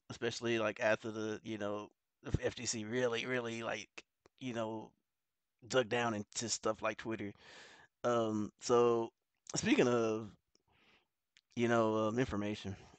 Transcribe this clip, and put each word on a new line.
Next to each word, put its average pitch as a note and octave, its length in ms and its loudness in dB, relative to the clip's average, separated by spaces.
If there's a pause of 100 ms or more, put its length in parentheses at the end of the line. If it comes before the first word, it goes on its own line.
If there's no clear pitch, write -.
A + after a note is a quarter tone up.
especially, A#2 500 -2
like, G#2+ 220 0
after A2 300 2
the, G#2+ 320 -4
you A2 140 -6
know, G#2 320 -4 (340)
the A#2+ 220 -4
F G#2+ 100 -2
T A#2+ 100 -8
C A2 180 -4
really, A#2 420 -2
really, A#2 380 -4
like, A2 400 -8 (380)
you B2+ 120 -8
know, A2 380 -6 (760)
dug A#2+ 220 2
down A#2+ 260 2
into G#2 340 -6
stuff G#2+ 320 0
like A2 160 -2
Twitter. G#2 360 -6 (720)
Um, A2 560 2
so A#2+ 520 6 (440)
speaking G3+ 320 4
of, A2+ 440 2 (1200)
you A#2+ 140 2
know, A2 280 4 (120)
um, A2+ 100 0
information, G#2 560 -2 (240)